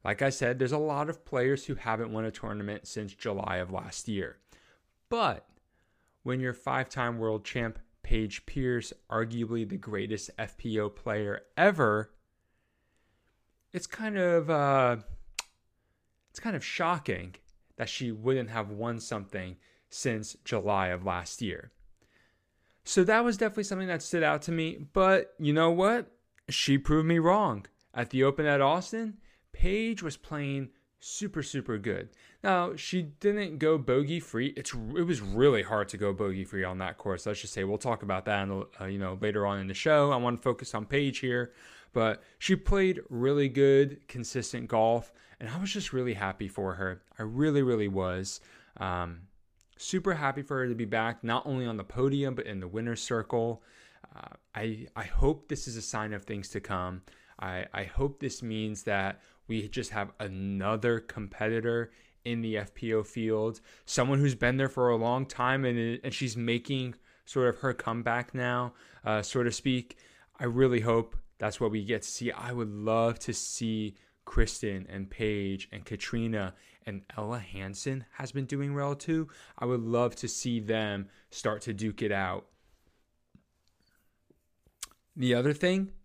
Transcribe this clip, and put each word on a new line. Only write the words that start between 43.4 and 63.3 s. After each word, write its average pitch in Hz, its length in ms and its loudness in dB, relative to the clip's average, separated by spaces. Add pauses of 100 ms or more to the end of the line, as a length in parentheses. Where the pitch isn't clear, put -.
good, 139 600 6
consistent 120 600 -6
golf, 113 440 4 (260)
and 113 120 -10
I 147 80 -6
was 196 140 -2
just 208 200 -4
really 123 220 0
happy 95 340 -4
for 95 260 -4
her. 92 280 -4 (160)
I - 40 -6
really, 143 400 2
really 113 260 2
was. 95 520 -2 (380)
Um, 87 440 -4 (540)
super 185 360 -2
happy 143 300 -2
for 135 160 -4
her 127 100 0
to 120 60 -2
be 113 100 -2
back, 113 400 -2
not 117 220 0
only 131 200 -2
on 110 120 -4
the 98 60 -8
podium, 135 500 0
but 117 120 -6
in 98 140 -6
the 92 80 -8
winner's 113 340 -4
circle. 113 600 -2 (520)
Uh, - 200 -18 (200)
I, 110 400 -6
I 110 100 -8
hope 147 440 2
this - 180 -6
is 113 120 -10
a 110 40 -10
sign 107 300 -6
of 101 120 -8
things 101 260 -8
to 101 100 -8
come. 92 400 -4 (380)
I, 92 340 -6
I 98 120 -6
hope 139 360 -2
this - 220 -6
means 110 400 -4
that 98 400 -2 (260)
we 110 180 -4
just - 240 -6
have 101 300 -6
another 101 800 0
competitor 113 880 -2 (360)
in 117 160 -2
the 110 160 -2
F 101 160 -8
P 113 180 -4
O 110 100 4
field, 110 600 -2 (240)